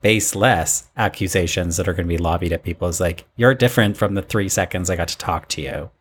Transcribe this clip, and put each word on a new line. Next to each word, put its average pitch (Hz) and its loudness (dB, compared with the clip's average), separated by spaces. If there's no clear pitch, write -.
baseless 101 2
accusations 90 0
that 92 -2
are 90 0
gonna 85 -2
be 85 0
lobbied 82 0
at 82 -4
people. 87 -4
Is 85 -4
like, 85 -2
"You're 120 6
different 120 2
from 101 0
the 98 -2
three 98 -2
seconds 92 -2
I 90 0
got 87 -2
to - -8
talk 80 -4
to - -6
you." 76 -8